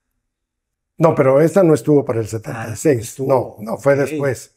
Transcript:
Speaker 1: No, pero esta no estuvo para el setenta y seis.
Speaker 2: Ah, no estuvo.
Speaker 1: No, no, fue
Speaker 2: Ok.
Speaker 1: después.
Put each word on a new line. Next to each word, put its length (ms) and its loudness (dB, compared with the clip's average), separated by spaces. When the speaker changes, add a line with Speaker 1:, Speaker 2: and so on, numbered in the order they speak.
Speaker 1:
No, 180 2
pero 260 4
esta 220 2
no 100 4
estuvo 320 2
para 140 -4
el 80 -4
setenta 440 -10
y 40 -12
seis. 100 -6
Speaker 2:
Ah, 100 2
no 60 -4
estuvo. 260 -10
Speaker 1:
No, 440 -2
no, 60 -6
fue 160 2
Speaker 2:
Ok. 80 0
Speaker 1:
después. 560 -6